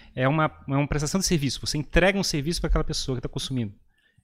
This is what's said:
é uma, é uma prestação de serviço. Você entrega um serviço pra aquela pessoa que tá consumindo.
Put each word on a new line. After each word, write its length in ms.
é 120
uma, 180
é 40
uma 160
prestação 320
de 60
serviço. 400
Você 120
entrega 400
um 60
serviço 380
pra 80
aquela 140
pessoa 340
que 40
tá 80
consumindo. 440